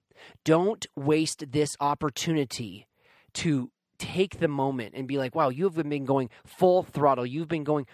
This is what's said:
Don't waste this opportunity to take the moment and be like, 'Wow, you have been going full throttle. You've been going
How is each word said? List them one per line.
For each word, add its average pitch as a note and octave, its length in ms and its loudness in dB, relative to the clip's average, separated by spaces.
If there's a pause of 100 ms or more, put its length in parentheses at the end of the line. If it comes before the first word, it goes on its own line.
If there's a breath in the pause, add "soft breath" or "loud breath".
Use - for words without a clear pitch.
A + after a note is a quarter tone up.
(440 loud breath)
Don't F3 400 2 (100)
waste D3+ 560 0
this D3 300 0
opportunity C#3+ 1080 -2 (460 soft breath)
to C#3 380 -2 (260)
take - 420 -4
the E3 100 2
moment C3+ 460 -2
and C3 140 -8
be C#3 80 -2
like, C3 180 -2
'Wow, D#3 140 4
you C3+ 160 -2
have D#3+ 240 -2
been C#3+ 160 -4
going C3 240 2 (160 soft breath)
full F#3 380 4
throttle. C#3 420 2
You've D3 240 -6
been D#3 160 -2
going D3 300 0